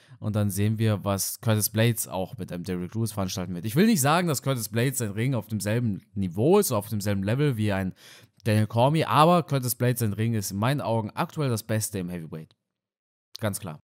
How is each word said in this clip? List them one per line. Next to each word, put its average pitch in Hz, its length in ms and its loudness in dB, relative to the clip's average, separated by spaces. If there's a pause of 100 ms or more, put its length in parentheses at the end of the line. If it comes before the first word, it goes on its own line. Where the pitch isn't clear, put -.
(200)
und 107 160 -4
dann 104 160 2
sehen 104 260 0
wir, 107 260 2
was 98 380 -2
Curtis 107 280 2
Blades 113 380 2
auch 95 300 -6
mit 92 140 -8
einem 87 120 -8
Derrick 90 300 -4
Lewis 110 200 -4
veranstalten 92 420 -4
wird. 87 100 -8
Ich 107 100 -4
will 190 120 6
nicht 220 140 4
sagen, 160 260 2
dass 151 160 -2
Curtis 123 260 -2
Blades 120 300 0
sein 110 120 -4
Ring 117 220 0
auf 113 140 -4
demselben 107 560 -2 (100)
Niveau 98 460 2
ist, 202 120 0
auf 104 180 -2
demselben 101 340 -2
Level 127 340 0
wie 107 140 0
ein 95 220 -2 (500)
Daniel 107 240 4
Cormier, 139 420 2
aber 156 340 6
Curtis 127 300 -2
Blades 123 280 0
sein 107 120 0
Ring 113 220 0
ist 98 160 -4
in 95 60 -4
meinen 123 240 0
Augen 107 300 -2
aktuell 156 380 -4
das 113 140 -2
Beste 107 340 -2
im 90 120 -6
Heavyweight. 80 460 -12 (840)
Ganz 101 200 -2
klar. 78 260 -12